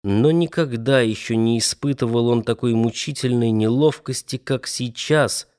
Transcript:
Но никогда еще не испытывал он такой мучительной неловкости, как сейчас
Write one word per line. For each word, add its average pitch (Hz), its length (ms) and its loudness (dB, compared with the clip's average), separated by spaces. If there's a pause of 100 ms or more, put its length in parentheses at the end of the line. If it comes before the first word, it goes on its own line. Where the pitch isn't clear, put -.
Но 107 280 4
никогда 135 680 0
еще 110 340 -2
не 113 240 2
испытывал 120 680 0
он 117 140 2
такой 117 320 -2
мучительной 117 760 0
неловкости, 127 840 0
как 131 300 -6
сейчас - 800 -2 (120)